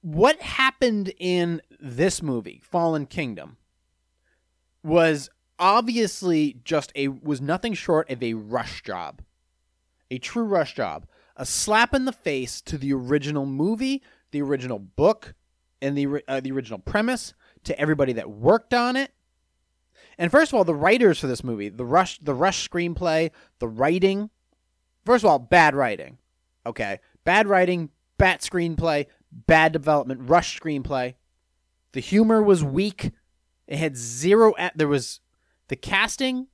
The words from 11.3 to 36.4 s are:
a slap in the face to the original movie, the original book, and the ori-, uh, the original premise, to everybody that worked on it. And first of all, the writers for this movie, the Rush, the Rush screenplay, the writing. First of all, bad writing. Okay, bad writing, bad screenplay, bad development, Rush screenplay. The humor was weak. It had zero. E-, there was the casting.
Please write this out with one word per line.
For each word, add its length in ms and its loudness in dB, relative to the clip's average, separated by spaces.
a 100 -12
slap 480 0
in 100 0
the 80 -4
face 480 -6
to 160 -10
the 160 -4
original 540 -2
movie, 560 -2
the 120 -4
original 360 -4
book, 540 0
and 160 -2
the 100 0
ori-, 220 -6
uh, 120 -4
the 120 -8
original 260 -8
premise, 560 -4
to 140 -6
everybody 340 0
that 180 -6
worked 440 2
on 220 0
it. 160 -4
And 120 -2
first 220 4
of 20 -6
all, 100 4
the 100 0
writers 440 4
for 80 -6
this 160 -4
movie, 260 -6
the 160 -10
Rush, 360 2
the 140 -4
Rush 340 -2
screenplay, 640 -2
the 80 -6
writing. 640 0
First 200 2
of 60 6
all, 80 4
bad 360 6
writing. 440 -4
Okay, 340 -6
bad 240 4
writing, 420 2
bad 240 2
screenplay, 680 -2
bad 400 4
development, 560 0
Rush 320 2
screenplay. 540 -6
The 80 -6
humor 420 4
was 200 4
weak. 480 -4
It 120 -10
had 180 -4
zero. 600 4
E-, 160 -4
there 140 0
was 320 -2
the 80 -6
casting. 760 -2